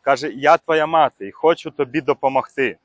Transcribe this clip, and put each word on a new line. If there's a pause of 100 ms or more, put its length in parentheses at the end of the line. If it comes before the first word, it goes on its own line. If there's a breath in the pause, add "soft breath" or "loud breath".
Каже,
«Я
твоя
мати
і
хочу
тобі
допомогти.